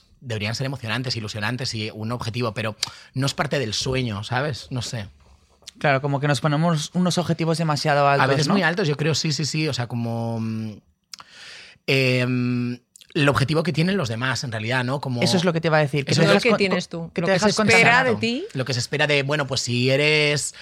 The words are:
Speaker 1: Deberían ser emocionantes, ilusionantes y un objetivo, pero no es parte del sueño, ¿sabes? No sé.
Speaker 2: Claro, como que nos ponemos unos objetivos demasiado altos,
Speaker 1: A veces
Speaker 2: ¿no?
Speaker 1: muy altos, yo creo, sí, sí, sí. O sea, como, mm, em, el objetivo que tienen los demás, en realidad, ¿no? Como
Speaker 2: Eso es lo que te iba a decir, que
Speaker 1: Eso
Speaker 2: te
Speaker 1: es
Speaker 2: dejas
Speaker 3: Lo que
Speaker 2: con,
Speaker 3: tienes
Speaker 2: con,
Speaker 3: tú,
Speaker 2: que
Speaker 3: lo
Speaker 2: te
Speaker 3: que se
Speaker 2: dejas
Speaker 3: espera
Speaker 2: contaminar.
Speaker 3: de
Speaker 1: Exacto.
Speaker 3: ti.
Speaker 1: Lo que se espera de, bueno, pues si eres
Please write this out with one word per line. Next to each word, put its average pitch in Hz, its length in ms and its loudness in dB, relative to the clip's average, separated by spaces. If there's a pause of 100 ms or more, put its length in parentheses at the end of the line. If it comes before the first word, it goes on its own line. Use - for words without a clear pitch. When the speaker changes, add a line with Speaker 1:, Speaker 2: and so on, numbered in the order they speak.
(200)
Speaker 1:
Deberían 110 340 -4
ser 135 120 -4
emocionantes, 120 500 -4
ilusionantes 113 580 -4
y 107 200 -4
un 110 180 -6
objetivo, 117 420 -4
pero 110 220 -4 (380)
no 135 120 -2
es - 80 -2
parte 160 240 -2
del 110 140 -2
sueño, 123 520 -4
¿sabes? 135 460 -4
No 123 120 -6
sé. 104 260 -8 (680)
Speaker 2:
Claro, 139 240 2
como 139 180 -2
que 147 80 -2
nos 143 120 0
ponemos 156 520 0
unos 180 260 0
objetivos 165 400 0
demasiado 147 480 2
altos, 139 180 4
Speaker 1:
A - 40 4
veces 139 180 2
Speaker 2:
¿no? 165 80 2
Speaker 1:
muy 196 80 4
altos, 170 240 0
yo 143 100 0
creo, 151 180 0
sí, 160 180 -2
sí, 156 140 -4
sí. 156 220 -2
O 135 60 -4
sea, 120 140 -4
como, 117 500 -4
mm, 110 340 -6 (1120)
em, 123 920 0 (360)
el 147 140 4
objetivo 147 340 2
que 160 120 -2
tienen 185 240 0
los 131 100 -2
demás, 117 340 -4
en 123 100 -6
realidad, 117 320 -2
¿no? 135 180 -2
Como 123 200 -2
Speaker 2:
Eso 180 140 2
es 170 80 2
lo 180 80 2
que 160 80 0
te 165 80 0
iba 156 80 4
a 151 40 6
decir, 143 260 0
que - 60 0
Speaker 1:
Eso 139 100 4
Speaker 2:
te 202 60 6
Speaker 1:
es - 20 6
Speaker 2:
dejas 202 120 6
Speaker 3:
Lo - 20 -
que 247 40 4
Speaker 2:
con, 214 100 4
Speaker 3:
tienes 190 300 0
Speaker 2:
con, 165 200 -10
Speaker 3:
tú, - 40 -18
Speaker 2:
que - 80 -4
Speaker 3:
lo 170 60 0
Speaker 2:
te 190 80 4
Speaker 3:
que 180 60 2
se 202 60 0
Speaker 2:
dejas 208 40 6
Speaker 3:
espera 214 160 2
Speaker 2:
contaminar. 226 380 6
Speaker 3:
de 254 80 2
Speaker 1:
Exacto. 202 80 -2
Speaker 3:
ti. 240 240 -2 (140)
Speaker 1:
Lo 127 60 -2
que 135 80 -4
se 120 80 -2
espera 147 260 0
de, 143 160 4
bueno, 143 240 -2
pues 131 140 -4
si 123 300 0
eres 147 720 2